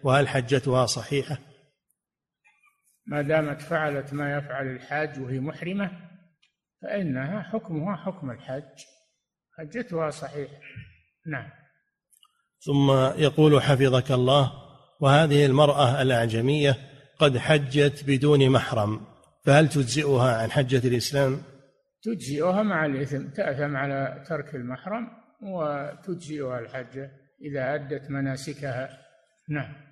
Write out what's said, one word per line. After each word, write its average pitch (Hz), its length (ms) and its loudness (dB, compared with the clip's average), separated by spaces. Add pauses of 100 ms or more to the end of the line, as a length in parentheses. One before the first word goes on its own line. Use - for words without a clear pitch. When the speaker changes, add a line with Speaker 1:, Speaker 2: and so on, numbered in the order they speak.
Speaker 1:
وهل 139 240 2
حجتها 127 580 0
صحيحة؟ 135 520 -4 (1700)
Speaker 2:
ما 147 160 -4
دامت 147 400 0
فعلت 143 520 -4
ما 143 240 -4
يفعل 135 300 -8
الحاج 139 520 -6
وهي 131 200 -6
محرمة، 175 520 -6 (880)
فإنها 170 600 -4
حكمها 185 540 -6
حكم 165 360 -10
الحاج، 131 320 -10 (960)
حجتها 165 520 -6
صحيحة. 143 480 -12 (680)
نعم. 135 220 -10 (1160)
Speaker 1:
ثم 139 260 4 (300)
يقول 147 400 6
حفظك 131 500 4
الله: 127 400 4 (500)
"وهذه 143 440 6
المرأة 139 560 4
الأعجمية 127 760 2 (420)
قد 139 180 4
حجت 143 680 2
بدون 139 420 4
محرم، 110 520 0 (440)
فهل 147 240 6
تجزئها 127 720 2
عن 113 100 -2
حجة 131 360 2
الإسلام؟" 135 540 0 (640)
Speaker 2:
تجزئها 180 600 -2
مع 170 220 0
الإثم، 139 420 -4
تأثم 147 480 -4
على 139 540 -4
ترك 151 260 -8
المحرم 131 520 -10 (340)
وتجزئها 151 1160 -8
الحجة 127 520 -12 (300)
إذا 139 340 -6
أدت 139 340 -10
مناسكها. 135 800 -6 (600)
نعم. 139 240 -8 (180)